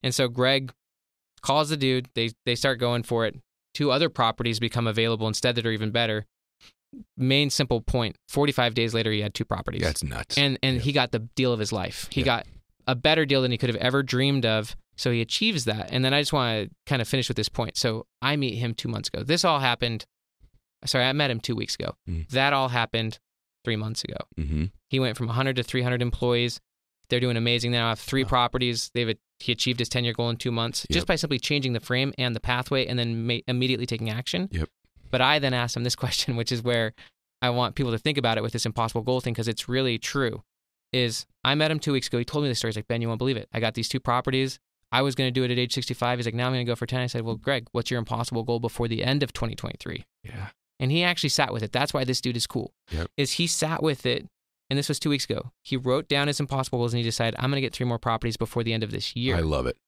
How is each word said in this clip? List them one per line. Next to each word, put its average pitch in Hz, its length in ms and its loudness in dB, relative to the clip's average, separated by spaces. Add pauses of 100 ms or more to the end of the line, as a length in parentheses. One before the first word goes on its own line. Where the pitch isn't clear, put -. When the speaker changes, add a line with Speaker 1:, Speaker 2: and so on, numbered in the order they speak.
Speaker 1:
And 127 120 -2
so 131 140 2
Greg 127 460 2 (680)
calls 147 260 2
the 156 80 0
dude. 131 380 2
They, 117 160 0 (160)
they 123 100 2
start 127 240 2
going 120 240 2
for 113 220 2
it. 104 100 -4 (380)
Two 143 180 2
other 151 160 4
properties 117 500 2
become 117 280 0
available 113 420 2
instead 120 260 2
that 117 120 0
are 117 40 2
even 110 220 0
better. 110 320 0 (920)
Main 135 340 4
simple 123 320 0
point, 117 340 0 (120)
forty-five 135 460 2
days 113 200 2
later, 113 180 2
he 104 80 0
had 104 140 -2
two 113 100 -2
properties. - 380 -4
Speaker 2:
That's 82 200 0
nuts. - 360 -4
Speaker 1:
And, 143 240 2
and 131 140 2
Speaker 2:
Yeah. 117 60 -2
Speaker 1:
he 135 100 0
got 131 200 2
the 120 80 0
deal 123 320 0
of 113 80 0
his 104 120 -2
life. 92 380 -4
He 139 120 0
Speaker 2:
Yeah. - 20 2
Speaker 1:
got 120 220 2 (400)
a 127 80 2
better 151 320 4
deal 135 160 4
than 127 80 2
he 120 80 0
could 123 100 2
have 113 80 2
ever 131 260 2
dreamed 131 440 2
of. 110 300 0 (200)
So - 160 0
he 117 80 2
achieves 156 460 0
that. 107 260 -2
And 127 120 2
then 131 100 2
I 143 80 4
just 139 100 0
wanna 117 360 0 (180)
kinda 127 180 0
finish 127 240 0
with - 80 -2
this 107 140 0
point. - 260 -4
So 113 300 -2 (160)
I 143 140 2
meet 131 200 -2
him 117 180 -2
two - 140 -6
months 110 200 -4
ago. - 140 -6
This 160 220 2
all 156 160 4
happened, 120 460 -2 (800)
sorry, 127 180 4
I 131 80 4
met 143 180 2
him 117 100 0
two - 140 -2
weeks 110 200 -4
ago. - 220 -6 (120)
Speaker 2:
Mm. 82 220 -4
Speaker 1:
That 135 240 4
all 135 160 2
happened 113 480 -2 (460)
three 113 120 0
months 110 280 -4
ago. - 120 -8 (220)
Speaker 2:
Mm-hmm. 78 260 0 (240)
Speaker 1:
He 131 120 0
went 120 180 0
from 113 100 -2
a 117 60 -2
hundred 131 220 0
to 123 60 0
three 123 200 -2
hundred 123 200 0
employees. 120 580 0 (500)
They're 123 100 2
doing 123 160 2
amazing. 120 360 2
They 120 60 2
now 117 120 2
have 110 100 -2
three 135 240 0
Speaker 2:
Wow. 107 60 -6
Speaker 1:
properties. 123 640 0
They've, 117 220 0 (220)
he - 140 -2
achieved 120 280 0
his 117 80 0
ten-year 120 260 -2
goal 120 160 0
in 117 80 -2
two 123 120 -4
months 117 400 -4
just 165 120 2
Speaker 2:
Yep. 180 40 -6
Speaker 1:
by 175 100 2
simply 143 220 -2
changing 135 360 0
the 113 60 -2
frame 131 380 0
and 123 160 0
the 110 60 -4
pathway 127 460 0
and 123 120 -2
then 117 280 0
ma-, 117 200 0
immediately 123 400 0
taking 113 240 -4
action. 147 400 -4
Speaker 2:
Yep. - 180 -2 (420)
Speaker 1:
But 127 100 2
I 139 180 4
then 139 160 2
asked 120 220 -2
him 120 80 -2
this 120 120 0
<laughs> - 80 -6
question, - 320 -2
which 117 140 -2
is 117 120 -2
where 117 320 0 (480)
I 127 80 2
want 120 260 0
people 123 160 0
to 113 60 0
think 151 200 0
about 113 200 2
it 107 40 -2
with 113 120 -4
this 113 120 -2
impossible 113 360 -2
goal 127 180 0
thing, 120 140 -2
'cause 113 120 -4
it's 117 220 -4
really 123 300 0
true, 123 440 -2 (500)
is 120 340 0 (180)
I 135 100 4
met 156 160 4
him 156 80 0
two 147 140 0
weeks 131 140 0
ago. 123 120 0
He 120 60 0
told 147 200 -2
me 143 40 0
the 123 60 0
story. 113 160 -2
He's 107 60 -4
like, 107 120 -8
"Ben, 117 140 -2
you 117 60 -2
won't 113 100 -2
believe 127 180 0
it. 104 160 -8
I 117 80 -2
got 113 140 0
these 117 140 -2
two 127 120 -2
properties. 131 580 0 (320)
I 127 120 4
was 139 120 2
gonna 131 160 2
do 127 140 2
it 123 60 0
at 123 80 2
age 123 160 0
sixty-five." 123 440 -2
He's 120 80 -2
like, 113 80 -2
"Now 123 120 0
I'm 127 60 0
gonna 127 120 0
go 120 120 0
for 120 100 -6
ten." 127 140 -2
I 127 60 -2
said, 120 160 -4
"Well, 113 140 -4
Greg, 127 360 -2
what's 120 180 -2
your 127 80 0
impossible 117 440 -4
goal 117 160 0
before 117 300 -2
the 113 160 -2
end 139 180 2
of 127 100 -4
twenty 113 220 -4
twenty-three?" - 500 -10 (200)
Speaker 2:
Yeah. 95 240 -10 (320)
Speaker 1:
And 131 100 0
he 170 140 4
actually 170 260 0
sat - 220 0
with 113 100 -4
it. 110 100 -6
That's 135 220 0
why 135 100 0
this 123 160 0
dude 123 160 -2
is 113 100 -2
cool, - 260 -6 (180)
Speaker 2:
Yep. 82 260 -4
Speaker 1:
is 143 160 0
he 175 140 0
sat 160 360 0
with 147 240 0
it. 123 200 -2 (420)
And 135 80 0
this 143 120 0
was 147 100 0
two 151 120 0
weeks 139 140 0
ago. - 280 -4 (100)
He - 140 -4
wrote 127 320 0
down 143 180 2
his 147 140 0
impossible 135 400 -2
goals 120 120 0
and 120 60 0
he 120 60 0
decided, 113 340 0
"I'm 127 120 0
gonna 139 100 0
get 127 120 -2
three 127 140 -2
more 117 140 -2
properties 113 360 -2
before 117 280 -2
the 113 80 0
end 110 100 0
of 104 80 -4
this 98 240 -6
year." 120 220 0
Speaker 2:
I 87 40 2
love 73 260 2
it. 62 100 -4 (120)